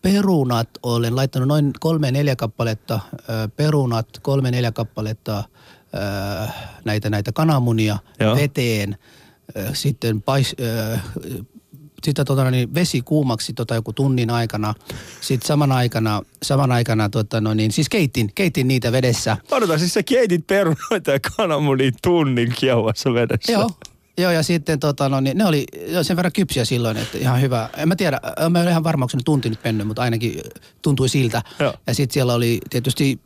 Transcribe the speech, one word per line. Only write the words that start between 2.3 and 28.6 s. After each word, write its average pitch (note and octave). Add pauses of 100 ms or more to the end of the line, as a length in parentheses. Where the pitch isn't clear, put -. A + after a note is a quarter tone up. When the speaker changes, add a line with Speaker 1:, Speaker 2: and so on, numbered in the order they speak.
Speaker 1:
kappaletta, A2+ (140)
ö, A2
perunat, C#3 (140)
kolme, C3+
neljä B2
kappaletta, G#2+ (1000)
ö, G#2 (380)
näitä, G#2+
näitä G#2
kananmunia A#2+ (220)
Speaker 2:
Joo. G#2+
Speaker 1:
veteen, A#2+ (600)
ö, F#2+
sitten A#2
pais-, C3+
ö, A2+ (1040)
sitä C#3+
tota, C3+
no C3
niin, B2+
vesi D#3
kuumaksi C3
tota, A#2
joku A2+
tunnin B2+
aikana. G#2+ (480)
Sit B2+
saman D3
aikana, A2+ (220)
saman C3+
aikana, A#2
tota, A2
no A2
niin, G#2+
siis D3
keitin, C3
keitin C#3
niitä B2+
vedessä. A#2+ (140)
Speaker 2:
Odota, G#3
siis F3
sä G#3
keitit B3
perunoita F3+
ja C#3 (180)
kananmunia C#3+ (100)
tunnin C3
kiehuvassa A#2+
vedessä? A#2
Speaker 1:
Joo. A3 (480)
Joo, F3+
ja D#3+
sitten D#3
tota, C#3+
no C3+
niin, C3+
ne G#3+
oli D3+ (220)
jo E3
sen F#3
verran F3
kypsiä C#3
silloin, A#2
että A2+
ihan B2+
hyvä. B2
En D3+
mä F#3
tiedä, D#3+ (300)
mä F3
en E3+